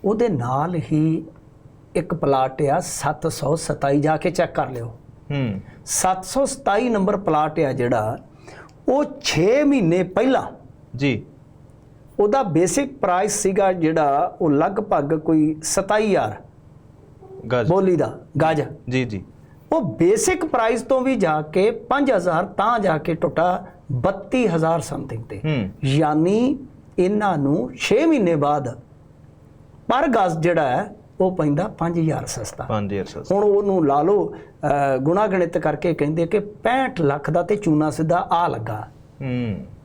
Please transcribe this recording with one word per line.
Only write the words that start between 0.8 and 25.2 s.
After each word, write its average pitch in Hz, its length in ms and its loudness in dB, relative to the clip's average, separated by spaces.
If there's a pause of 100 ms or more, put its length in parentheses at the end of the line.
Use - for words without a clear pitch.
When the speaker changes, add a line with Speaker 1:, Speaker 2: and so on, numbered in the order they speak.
Speaker 1:
ਇੱਕ 131 180 -2
ਪਲਾਟ 135 480 0
ਆ 147 180 2
ਸੱਤ 156 480 -4
ਸੌ 147 280 -2
ਸਤਾਈ, 147 460 0
ਜਾ 156 160 2
ਕੇ 170 140 -2
ਚੈੱਕ 175 240 -2
ਕਰ 135 140 -2
ਲਿਓ। 120 180 -8 (440)
Speaker 2:
ਹੂੰ। 120 300 -2 (240)
Speaker 1:
ਸੱਤ 190 400 0
ਸੌ 269 200 0
ਸਤਾਈ 233 440 0
ਨੰਬਰ 202 280 2
ਪਲਾਟ 156 420 0
ਆ 139 120 2
ਜਿਹੜਾ, 120 460 0 (720)
ਉਹ 277 160 2 (160)
ਛੇ 214 420 2
ਮਹੀਨੇ 185 400 4
ਪਹਿਲਾਂ 220 400 2 (520)
Speaker 2:
ਜੀ। 123 300 -2 (920)
Speaker 1:
ਉਹਦਾ 214 240 4
ਬੇਸਿਕ 185 540 0
ਪ੍ਰਾਈਸ 185 440 0
ਸੀਗਾ 190 320 2
ਜਿਹੜਾ, 160 680 0
ਉਹ 160 100 2
ਲਗਭਗ 160 680 0
ਕੋਈ 156 440 2
ਸਤਾਈ 208 440 0
ਹਜ਼ਾਰ 135 280 0 (1160)
Speaker 2:
ਗਜ਼। 123 160 2
Speaker 1:
ਬੋਲੀ 185 260 4
ਦਾ, 135 240 -2 (220)
ਗਜ਼। 156 200 2 (280)
Speaker 2:
ਜੀ, 127 160 0
ਜੀ। 101 200 -8 (480)
Speaker 1:
ਉਹ 320 80 2
ਬੇਸਿਕ 339 640 2
ਪ੍ਰਾਈਸ 233 360 0
ਤੋਂ 262 200 0
ਵੀ 262 140 0
ਜਾ 156 260 0
ਕੇ 190 300 0
ਪੰਜ 262 400 0
ਹਜ਼ਾਰ 175 340 2
ਤਾਂ 214 340 0
ਜਾ 175 180 2
ਕੇ 160 160 -4
ਟੁੱਟਾ 175 520 0 (260)
ਬੱਤੀ 196 560 0
ਹਜ਼ਾਰ 165 340 0 (120)
something 110 360 -10